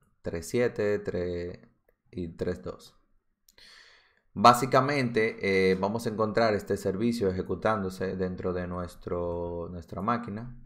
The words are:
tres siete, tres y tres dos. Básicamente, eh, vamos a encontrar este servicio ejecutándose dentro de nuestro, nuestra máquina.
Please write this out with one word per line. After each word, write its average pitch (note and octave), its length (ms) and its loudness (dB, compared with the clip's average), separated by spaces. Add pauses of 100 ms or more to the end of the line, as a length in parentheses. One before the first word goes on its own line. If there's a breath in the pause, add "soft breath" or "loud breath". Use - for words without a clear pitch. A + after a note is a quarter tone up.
(220)
tres F2 260 -6
siete, G#2+ 520 0
tres F2+ 580 -6 (520)
y - 180 -6
tres - 340 -6
dos. - 340 -14 (1400 loud breath)
Básicamente, A#2 1400 4
eh, F#2+ 40 6
vamos G2+ 320 -2
a A2+ 40 -2
encontrar G#2+ 440 2
este G2 220 -2
servicio G#2 520 0
ejecutándose F#2+ 880 -2
dentro F#2 360 -4
de F2+ 160 -4
nuestro, F2 1000 -6
nuestra F2+ 320 -12
máquina. A#2 640 -4